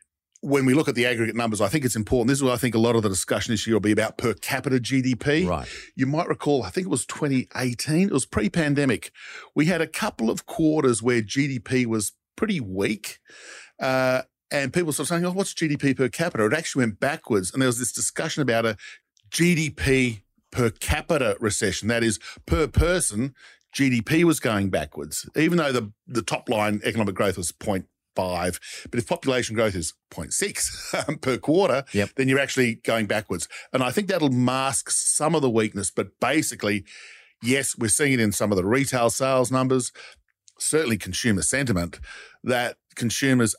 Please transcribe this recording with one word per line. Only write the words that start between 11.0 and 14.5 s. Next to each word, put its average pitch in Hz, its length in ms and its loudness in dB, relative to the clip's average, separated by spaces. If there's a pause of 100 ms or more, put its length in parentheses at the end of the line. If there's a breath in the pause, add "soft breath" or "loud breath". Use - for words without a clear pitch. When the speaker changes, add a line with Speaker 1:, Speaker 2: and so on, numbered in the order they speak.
Speaker 1:
where 123 200 2
G 135 260 0
D 135 120 -4
P 127 260 0
was 110 260 -2 (240)
pretty 208 240 -2
weak, 98 600 -4 (600 loud breath)
uh, 131 440 0 (300)